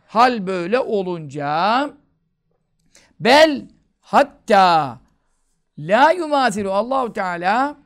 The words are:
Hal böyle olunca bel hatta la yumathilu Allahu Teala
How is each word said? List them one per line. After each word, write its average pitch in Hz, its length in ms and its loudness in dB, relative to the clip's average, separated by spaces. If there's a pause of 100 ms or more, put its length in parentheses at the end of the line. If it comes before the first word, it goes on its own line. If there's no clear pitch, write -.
Hal 226 400 0
böyle 190 320 -2
olunca 180 1120 -4 (1300)
bel 277 500 2 (300)
hatta 185 1000 0 (800)
la 214 340 2
yumathilu 269 600 -2
Allahu 240 420 -4
Teala 202 720 -4